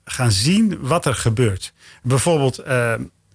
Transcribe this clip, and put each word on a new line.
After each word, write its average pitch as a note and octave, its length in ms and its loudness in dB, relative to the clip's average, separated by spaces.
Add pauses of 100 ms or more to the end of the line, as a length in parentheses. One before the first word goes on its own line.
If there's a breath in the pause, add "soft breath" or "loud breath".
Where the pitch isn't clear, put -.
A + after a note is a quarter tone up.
gaan A#2+ 280 0
zien F3+ 480 2
wat C#3+ 260 -2
er C3+ 80 2
gebeurt. A2+ 580 0 (300 loud breath)
Bijvoorbeeld, C3+ 560 2
eh, A#2+ 360 -2 (400)